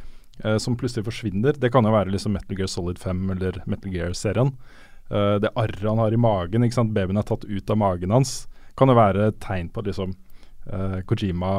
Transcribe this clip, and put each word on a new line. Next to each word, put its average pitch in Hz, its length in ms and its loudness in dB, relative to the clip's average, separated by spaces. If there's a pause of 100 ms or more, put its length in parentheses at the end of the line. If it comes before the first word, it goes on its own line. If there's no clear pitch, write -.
(440)
eh, 110 160 2
som 120 180 -2
plutselig 117 280 -2
forsvinner. 113 540 0
Det 123 120 2
kan 127 120 6
jo 107 80 4
være 98 200 4
liksom 101 220 -2
Metal 95 220 -6
Gear 95 120 -2
Solid 90 320 -6
fem 92 320 -2
eller 92 340 -2
Metal 98 260 -4
Gear-serien, 95 600 0 (560)
eh, 101 300 2
det 107 160 2
arret 107 260 -2
han 107 160 0
har 110 160 4
i 117 40 2
magen, 110 460 2
ikke 117 100 2
sant? 110 200 2
Babyen 98 240 0
er 104 60 0
tatt - 220 -4
ut 101 240 -6
av 107 80 2
magen 92 340 0
hans, - 360 2 (280)
kan 135 120 6
jo 127 80 8
være 104 340 6
et - 100 -4
tegn 87 320 -6
på - 100 -8
at 101 100 -4
liksom, 92 240 -4 (520)
eh, 95 400 -4
Kojima, 92 500 0